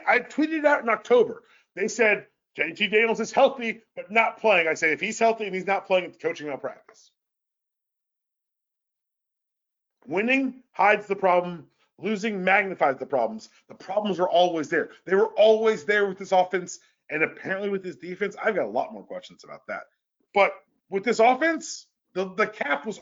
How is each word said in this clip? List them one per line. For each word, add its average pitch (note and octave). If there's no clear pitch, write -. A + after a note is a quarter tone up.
I A#3+
tweeted D#4
out C#4+
in A#3
October, A#3
they G3
said, G#3
"J D#3
T G3+
Daniels G#3+
is A3
healthy, A#3+
but -
not A3
playing." F3+
I D#3
said, D#3+
"If C#3+
he's -
healthy A3
and F#3
he's F3+
not G3
playing, F#3
it's D#3
coaching D#3
malpractice." -
Winning A#3+
hides G#3
the G3
problem. F3+
Losing G3
magnifies F#3
the -
problems. A2+
The -
problems G3+
were F3+
always E3+
there. D3+
They F3
were G#3+
always A3
there G#3
with F#3
this F#3+
offense, F3+
and D#3
apparently F#3+
with G3
this F3+
defense. F3+
I've G#3+
got D3+
a G#2+
lot -
more G2
questions -
about D2+
that. G2
But G3
with F#3+
this A3+
offense, B3+
the, F#3+
the G#3
cap C#4
was A3